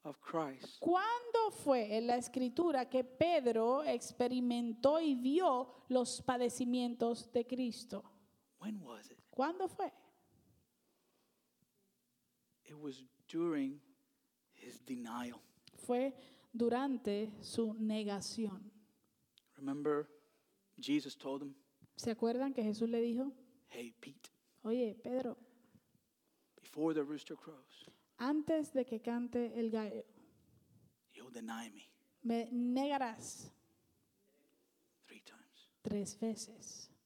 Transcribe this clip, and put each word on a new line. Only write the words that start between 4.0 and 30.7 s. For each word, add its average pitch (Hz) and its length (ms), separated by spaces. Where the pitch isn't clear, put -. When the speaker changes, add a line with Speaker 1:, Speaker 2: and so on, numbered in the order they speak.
Speaker 2:
y 302 160
vio 262 540
los 247 320
padecimientos 240 1080
de 240 140
Cristo? 240 580
Speaker 1:
When 208 220
was 117 300
it? - 60
Speaker 2:
¿Cuándo 349 380
fue? - 240
Speaker 1:
It 151 100
was 139 280
during 147 520
his 120 300
denial. 120 540
Speaker 2:
Fue 254 280
durante 233 800
su 220 380
negación. 208 920
Speaker 1:
Remember, 147 520
Jesus 139 380
told 139 260
him, 139 120
Speaker 2:
¿Se - 160
acuerdan 247 420
que 247 100
Jesús 214 260
le 233 120
dijo, 240 300
Speaker 1:
"Hey, 233 300
Pete, - 300
Speaker 2:
"Oye, 226 400
Pedro, 247 320
Speaker 1:
before 160 320
the 151 100
rooster 147 320
crows, - 500
Speaker 2:
antes 302 560
de 254 120
que 226 160
cante 240 580
el 226 120
gallo, 214 320